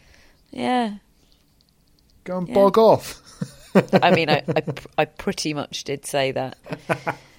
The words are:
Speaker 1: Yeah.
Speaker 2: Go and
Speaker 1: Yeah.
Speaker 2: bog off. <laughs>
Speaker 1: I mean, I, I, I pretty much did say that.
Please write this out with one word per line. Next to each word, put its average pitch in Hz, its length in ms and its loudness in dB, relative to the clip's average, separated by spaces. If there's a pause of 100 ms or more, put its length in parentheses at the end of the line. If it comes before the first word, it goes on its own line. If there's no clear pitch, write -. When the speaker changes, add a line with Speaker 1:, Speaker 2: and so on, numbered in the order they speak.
(500)
Speaker 1:
Yeah. 240 460 -4 (1300)
Speaker 2:
Go 185 160 -8
and 175 80 -6
Speaker 1:
Yeah. 247 80 -10
Speaker 2:
bog 196 240 6
off. - 420 4 (540)
<laughs> 185 260 4
Speaker 1:
I 180 140 4
mean, 160 160 0
I, 143 100 2 (140)
I, 156 80 2 (340)
I 156 80 2
pretty - 480 -8
much - 300 -10
did 139 240 -10
say 135 240 -2
that. 127 260 -6 (800)